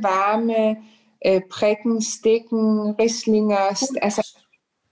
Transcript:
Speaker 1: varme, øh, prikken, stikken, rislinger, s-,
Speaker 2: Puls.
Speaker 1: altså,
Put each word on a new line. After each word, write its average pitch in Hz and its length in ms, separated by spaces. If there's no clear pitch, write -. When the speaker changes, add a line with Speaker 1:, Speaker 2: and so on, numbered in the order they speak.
Speaker 1:
varme, 214 760
øh, 190 160
prikken, 220 500
stikken, 220 1000
rislinger, 214 760
s-, 196 60
Speaker 2:
Puls. 269 220
Speaker 1:
altså, 214 360